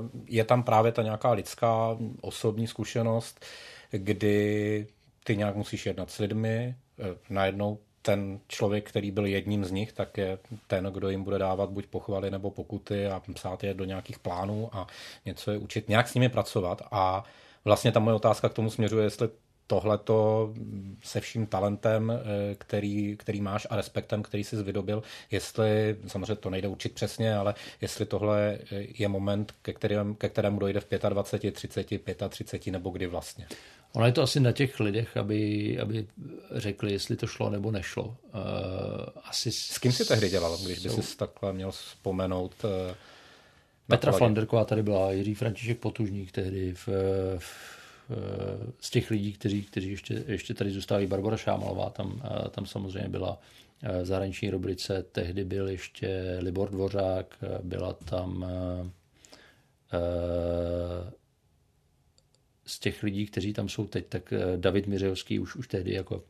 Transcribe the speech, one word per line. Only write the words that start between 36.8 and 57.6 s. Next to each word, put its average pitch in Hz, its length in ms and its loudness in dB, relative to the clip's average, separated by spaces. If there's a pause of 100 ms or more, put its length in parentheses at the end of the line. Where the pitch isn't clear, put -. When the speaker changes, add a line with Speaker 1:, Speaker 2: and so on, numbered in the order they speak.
Speaker 2:
jestli 101 240 -2
to 117 120 -2
šlo 110 220 -2
nebo 104 220 -2
nešlo. 104 440 -4 (120)
Eh, 98 840 -4 (120)
asi - 280 -4
s-, - 220 -6
Speaker 1:
S - 40 -4
kým 123 140 4
jsi 208 140 2
tehdy 104 240 4
dělal, 85 360 2
když 92 140 -4
by 92 100 -4
Speaker 2:
jsou 113 120 0
Speaker 1:
si - 160 -8
takhle 98 360 -4
měl 95 180 -4
vzpomenout, 92 800 -2 (100)
eh, 92 240 0
na 90 80 -8 (920)
Speaker 2:
Petra 123 240 6
Speaker 1:
kolegy? 98 60 6
Speaker 2:
Flanderková 110 480 6
tady 107 180 2
byla, 98 280 4
Jiří 98 240 0
František 113 440 -2
Potužník 101 520 -4
tehdy 95 420 -2
v, - 140 -10 (500)
v, - 380 -14 (1080)
z - 80 -10
těch 123 220 2
lidí, 104 220 0
kteří, 101 300 -2
kteří 98 280 -6
ještě, 107 360 -6
ještě 107 260 -4
tady 101 180 -2
zůstali, 98 360 0
Barbara 98 300 0
Šámalová 98 520 -2
tam, 98 320 -6 (240)
eh, - 40 -6
tam 101 160 -6
samozřejmě 98 440 -6
byla, 95 300 -4 (440)
eh, 92 180 -2
v 87 40 -4
zahraniční 95 440 -2
rubrice, 92 640 -2
tehdy 95 340 -2
byl 98 220 -2
ještě 92 760 -4
Libor 92 300 0
Dvořák, 95 720 0
eh, 98 180 -4